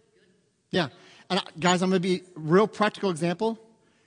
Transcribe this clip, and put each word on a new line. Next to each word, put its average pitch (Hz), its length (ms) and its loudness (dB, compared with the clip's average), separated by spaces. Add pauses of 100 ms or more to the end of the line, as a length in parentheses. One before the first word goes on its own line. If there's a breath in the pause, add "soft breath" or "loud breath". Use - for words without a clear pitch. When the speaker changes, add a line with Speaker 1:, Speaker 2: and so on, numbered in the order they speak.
(140)
Speaker 1:
good." - 160 -20 (400)
Speaker 2:
Yeah. 170 180 0 (400 loud breath)
And 180 120 0
I, - 20 -6 (160)
guys, 180 240 2
I'm 185 80 2
gonna 190 80 2
be 180 240 0 (140)
real 170 320 2
practical 208 420 -2
example. 175 480 -2 (480 soft breath)